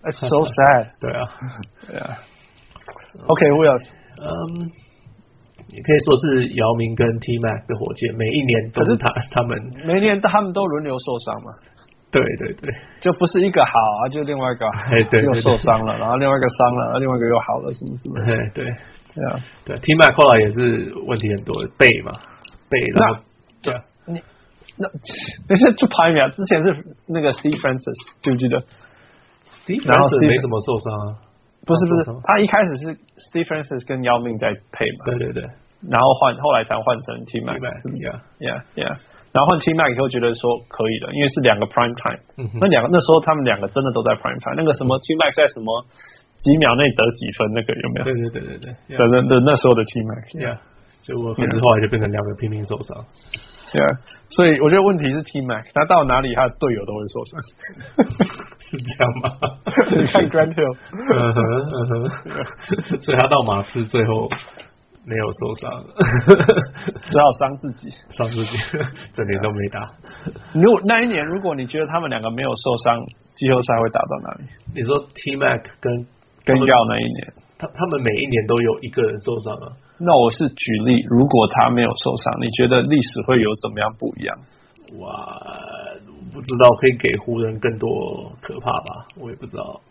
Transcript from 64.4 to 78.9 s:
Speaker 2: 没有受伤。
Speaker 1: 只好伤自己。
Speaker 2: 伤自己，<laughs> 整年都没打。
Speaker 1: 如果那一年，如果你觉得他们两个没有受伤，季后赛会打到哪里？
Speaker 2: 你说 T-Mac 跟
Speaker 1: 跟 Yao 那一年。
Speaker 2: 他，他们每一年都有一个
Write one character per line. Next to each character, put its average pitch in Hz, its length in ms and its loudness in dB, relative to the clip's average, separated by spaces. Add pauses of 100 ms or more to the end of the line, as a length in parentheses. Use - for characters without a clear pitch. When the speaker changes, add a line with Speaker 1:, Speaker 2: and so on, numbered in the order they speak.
Speaker 2:
没 113 120 -10
有 107 200 -4
受 117 240 -8
伤。 - 240 -12 (1160)
Speaker 1:
只 151 200 0
好 143 160 8
伤 135 200 -2
自 135 160 -10
己。 - 160 -16 (200)
Speaker 2:
伤 117 180 -6
自 113 160 -6
己， 113 140 -6 (240)
<laughs> - 320 -10
整 113 140 -4
年 98 160 -2
都 107 100 -2
没 101 160 -4
打。 104 120 -10 (720)
Speaker 1:
如 180 180 6
果 240 140 4
那 226 180 4
一 247 40 0
年， 170 200 -2
如 180 140 -4
果 180 120 -2
你 131 140 -6
觉 151 120 -6
得 156 60 -2
他 156 140 -4
们 160 100 -6
两 117 140 -6
个 113 80 -4
没 120 100 -6
有 135 160 -4
受 123 260 -2
伤， 117 160 2 (360)
季 135 180 0
后 127 80 2
赛 123 160 0
会 113 120 2
打 - 120 0
到 - 220 -4
哪 - 180 -12
里？ 135 80 -18 (240)
Speaker 2:
你 - 80 -8
说 131 160 0 (160)
T-Mac 135 480 -2 (180)
跟 120 280 -4 (360)
Speaker 1:
跟 131 140 4
Yao 127 320 6
那 113 80 -2
一 113 60 -2
年。 - 300 -8 (240)
Speaker 2:
他， 160 140 -12
他 175 160 -4
们 147 140 -4
每 117 160 0
一 139 100 -4
年 113 200 -2
都 120 100 2
有 113 240 0
一 120 80 -12
个 123 140 -2